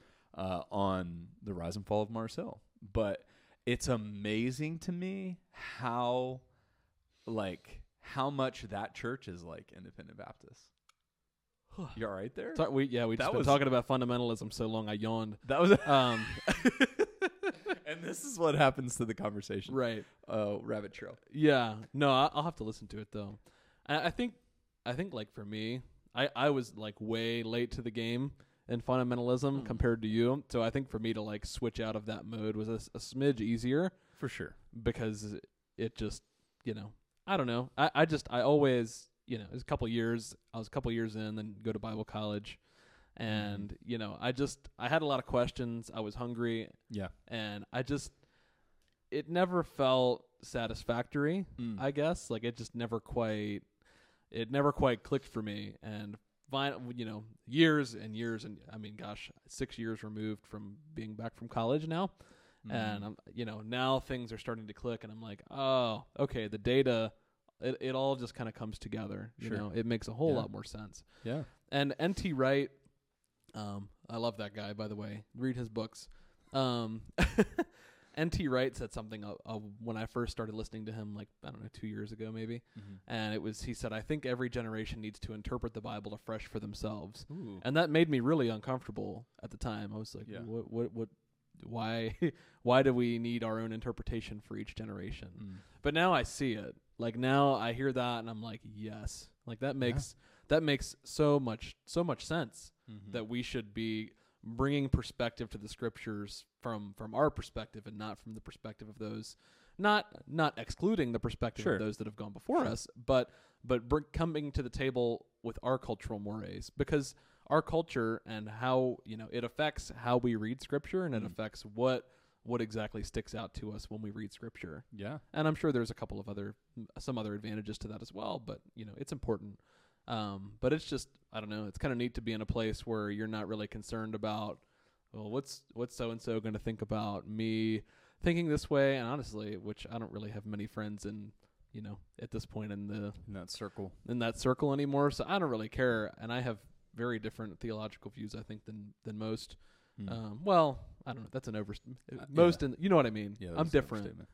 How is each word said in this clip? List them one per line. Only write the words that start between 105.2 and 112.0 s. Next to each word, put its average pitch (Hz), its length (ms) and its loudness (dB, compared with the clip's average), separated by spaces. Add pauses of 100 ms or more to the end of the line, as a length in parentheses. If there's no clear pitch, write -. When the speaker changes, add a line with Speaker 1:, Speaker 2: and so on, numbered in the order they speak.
Speaker 2:
to 110 80 -10
the 104 100 -10
scriptures 104 760 -6 (160)
from, 104 360 -6
from 110 200 -8
our 143 140 6
perspective 107 580 -10
and 104 100 -12
not 107 240 -6
from 113 120 -14
the 110 60 -12
perspective - 480 -14
of 104 80 -18
those, 110 400 -8 (400)
not, 208 300 4 (220)
not 151 280 4
excluding 165 540 2
the 117 80 0
perspective 113 460 -2
Speaker 1:
Sure. 131 100 6
Speaker 2:
of 101 60 2
those 107 160 0
that 104 100 -6